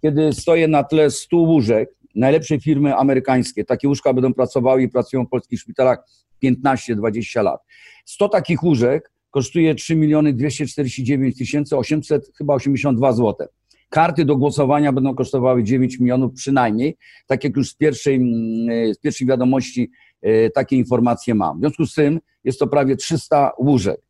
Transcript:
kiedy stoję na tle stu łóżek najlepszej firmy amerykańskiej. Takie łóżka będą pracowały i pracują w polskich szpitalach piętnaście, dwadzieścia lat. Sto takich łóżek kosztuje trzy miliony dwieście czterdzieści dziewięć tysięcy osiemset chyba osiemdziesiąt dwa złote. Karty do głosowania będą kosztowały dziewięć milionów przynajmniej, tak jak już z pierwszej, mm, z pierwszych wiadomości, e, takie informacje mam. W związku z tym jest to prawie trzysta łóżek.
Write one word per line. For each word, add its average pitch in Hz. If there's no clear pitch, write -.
kiedy 151
stoję 165
na 147
tle 156
stu -
łóżek 117
najlepszej 139
firmy 143
amerykańskiej. 127
Takie 127
łóżka 139
będą 127
pracowały 131
i 123
pracują 123
w -
polskich 123
szpitalach 127
piętnaście, 127
dwadzieścia 107
lat. 87
Sto -
takich 175
łóżek 139
kosztuje 156
trzy 165
miliony 151
dwieście 135
czterdzieści 131
dziewięć 131
tysięcy 147
osiemset 147
chyba 147
osiemdziesiąt 135
dwa 131
złote. 110
Karty 160
do 139
głosowania 143
będą 131
kosztowały 127
dziewięć 127
milionów 123
przynajmniej, 131
tak 135
jak 143
już 135
z -
pierwszej, 143
mm, 117
z -
pierwszych 135
wiadomości, 123
e, 110
takie -
informacje 120
mam. 85
W 85
związku 113
z -
tym 156
jest 127
to 143
prawie 135
trzysta 143
łóżek. 123